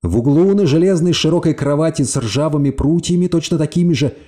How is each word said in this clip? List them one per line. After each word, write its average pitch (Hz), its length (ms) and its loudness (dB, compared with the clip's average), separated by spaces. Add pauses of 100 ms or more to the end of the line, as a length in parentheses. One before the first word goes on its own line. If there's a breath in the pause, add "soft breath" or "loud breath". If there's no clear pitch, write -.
В 87 160 -2
углу 147 380 2
на 202 100 2
железной 170 480 2
широкой 156 400 0
кровати 151 500 -2
с 120 140 -4
ржавыми 139 540 -2
прутьями, 170 560 0
точно 170 300 -2
такими 170 360 0
же, 131 220 -2 (120)